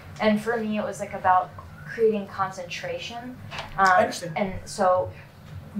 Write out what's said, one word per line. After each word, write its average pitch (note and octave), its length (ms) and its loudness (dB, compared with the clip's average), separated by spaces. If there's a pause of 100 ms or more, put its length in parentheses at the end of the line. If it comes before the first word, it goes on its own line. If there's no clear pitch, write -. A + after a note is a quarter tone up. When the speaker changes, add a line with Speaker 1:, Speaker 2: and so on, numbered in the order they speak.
(200)
Speaker 1:
And G#3+ 220 4
for A#3 160 -2
me, G#3+ 200 -2
it G3+ 60 -2
was, G3 160 -6
like, G3 140 -8
about F#3 360 4 (360)
creating G#3 420 2
concentration. F#3 1120 -8 (400)
Um, F#3+ 100 6
Speaker 2:
I F#3 160 8
understand. E3+ 340 -4
Speaker 1:
and F#3 160 -2 (120)
so F#3 440 2 (720)